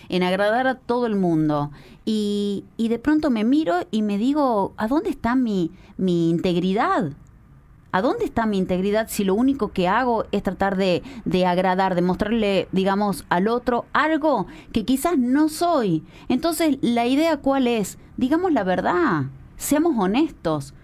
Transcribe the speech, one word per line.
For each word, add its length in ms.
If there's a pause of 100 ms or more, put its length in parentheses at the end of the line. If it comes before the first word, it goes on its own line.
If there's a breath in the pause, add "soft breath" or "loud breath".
en 160
agradar 420
a 80
todo 320
el 80
mundo. 560 (340 loud breath)
Y, 600 (120)
y 120
de 100
pronto 320
me 140
miro 320 (160)
y 100
me 160
digo, 580
¿a 120
dónde 220
está 260
mi, 340 (260 loud breath)
mi 320
integridad? 840 (800)
¿A 100
dónde 240
está 180
mi 140
integridad 500
si 160
lo 100
único 380
que 160
hago 420
es 120
tratar 340
de, 260 (220 loud breath)
de 220
agradar, 480
de 80
mostrarle, 720
digamos, 580
al 180
otro 460
algo 520 (260 loud breath)
que 120
quizás 320
no 320
soy? 540 (260 loud breath)
Entonces, 540
¿la 240
idea 320
cuál 300
es? 280 (220 loud breath)
Digamos 340
la 120
verdad, 600 (340)
seamos 400
honestos, 760 (120)